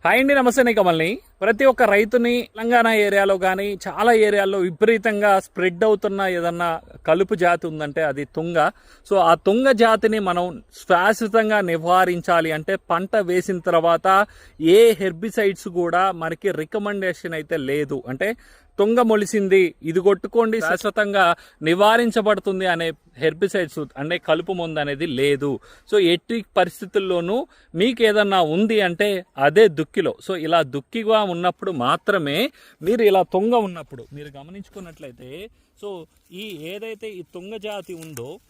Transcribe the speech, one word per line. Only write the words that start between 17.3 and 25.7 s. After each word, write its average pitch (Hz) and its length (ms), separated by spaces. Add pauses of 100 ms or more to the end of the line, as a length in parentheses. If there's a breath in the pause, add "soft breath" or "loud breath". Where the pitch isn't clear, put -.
అయితే 156 240
లేదు. 139 500
అంటే 190 280 (440 soft breath)
తుంగ 220 200
మొలిసింది, 196 840
ఇది 160 160
కొట్టుకోండి, 214 600
శాశ్వతంగా 190 760 (280 soft breath)
నివారించబడుతుంది 202 1000
అనే 165 260 (260)
హెర్బిసైడ్స్ 160 680 (120)
అంటే 160 200
కలుపు 165 360
మందు 165 260
అనేది 143 260
లేదు. 139 540 (340 soft breath)